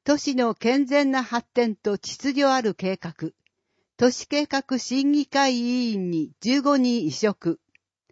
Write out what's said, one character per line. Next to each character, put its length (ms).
都 140
市 180
の 200
健 300
全 260
な 120
発 260
展 260
と 220
秩 360
序 120
あ 160
る 140
計 220
画。 340
都 120
市 180
計 180
画 340
審 320
議 160
会 320
委 340
員 160
に 300
十 220
五 160
人 280
委 60
嘱。 480